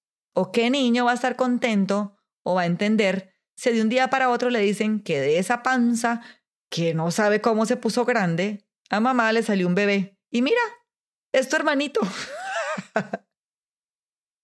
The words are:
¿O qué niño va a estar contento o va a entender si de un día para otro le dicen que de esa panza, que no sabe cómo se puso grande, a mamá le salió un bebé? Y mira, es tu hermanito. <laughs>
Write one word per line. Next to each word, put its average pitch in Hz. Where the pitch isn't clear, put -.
¿O 185
qué 233
niño 247
va 240
a -
estar 247
contento 208
o 180
va 180
a 175
entender 196
si -
de 226
un 220
día 254
para 262
otro 240
le 240
dicen 214
que 160
de 147
esa 240
panza, 233
que 165
no 160
sabe 208
cómo 220
se 240
puso 240
grande, 202
a 196
mamá 233
le 226
salió 196
un 180
bebé? 202
Y 240
mira, 453
es 262
tu 311
hermanito. 294
<laughs> -